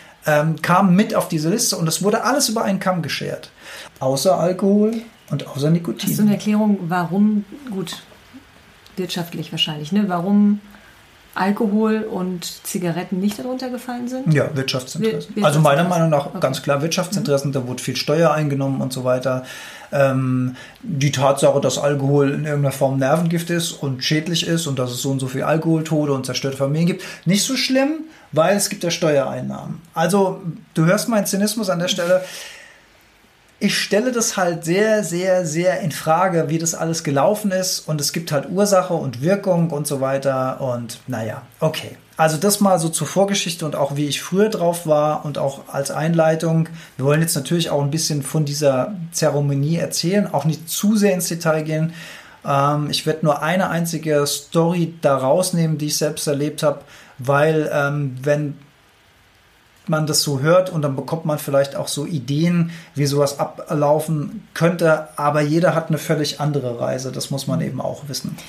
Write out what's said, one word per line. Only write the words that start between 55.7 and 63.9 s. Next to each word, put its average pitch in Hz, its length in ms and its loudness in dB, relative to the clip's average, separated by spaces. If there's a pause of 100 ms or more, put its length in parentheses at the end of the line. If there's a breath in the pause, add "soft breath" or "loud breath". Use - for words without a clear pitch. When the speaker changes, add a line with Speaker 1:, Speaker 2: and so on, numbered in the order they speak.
Speaker 1:
die 147 80 -4
ich 147 120 -2
selbst 156 280 -2
erlebt 147 380 -2
hab, 143 200 0 (340 loud breath)
weil, 147 540 2
ähm, 143 500 0
wenn 147 360 0 (1300)
man 156 180 0
das 143 160 0
so 139 160 0
hört 175 320 4
und 156 120 -2
dann 139 120 0
bekommt 139 300 -6
man 151 160 -2
vielleicht 139 340 2
auch - 140 -6
so 143 180 -6
Ideen, 165 640 0 (240 loud breath)
wie 143 100 0
sowas 143 360 0
ablaufen 151 1120 -2